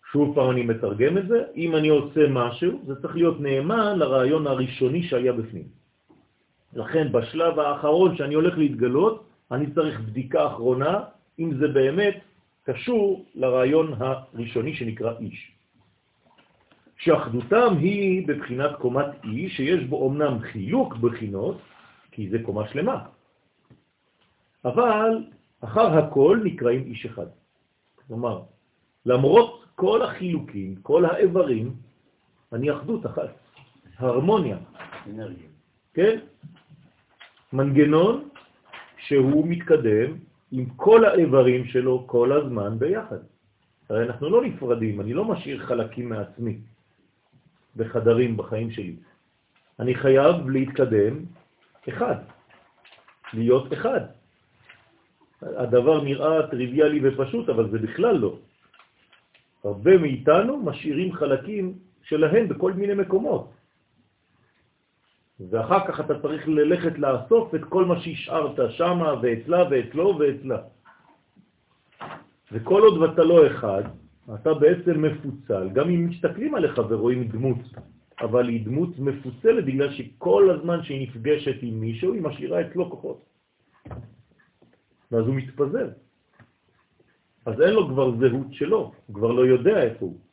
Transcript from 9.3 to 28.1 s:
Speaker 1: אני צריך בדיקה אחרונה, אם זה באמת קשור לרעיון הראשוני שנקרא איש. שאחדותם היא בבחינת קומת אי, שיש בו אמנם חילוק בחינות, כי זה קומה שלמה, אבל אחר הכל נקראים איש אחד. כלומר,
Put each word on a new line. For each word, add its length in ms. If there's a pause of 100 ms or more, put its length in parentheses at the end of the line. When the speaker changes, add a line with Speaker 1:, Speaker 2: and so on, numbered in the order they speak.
Speaker 1:
אני 220
צריך 260
בדיקה 480
אחרונה, 520 (400)
אם 200
זה 80
באמת 520 (440)
קשור 640 (100)
לרעיון 640
הראשוני 760
שנקרא 460
איש. 320 (1500)
שאחדותם 840
היא 480
בבחינת 480
קומת 300 (180)
אי, 260
שיש 340
בו 260
אמנם 300
חילוק 560
בחינות, 640 (540)
כי 180
זה 140
קומה 240
שלמה, 380 (1600)
אבל 580 (380)
אחר 360
הכל 460
נקראים 380
איש 240
אחד. 200 (840)
כלומר, 340 (640)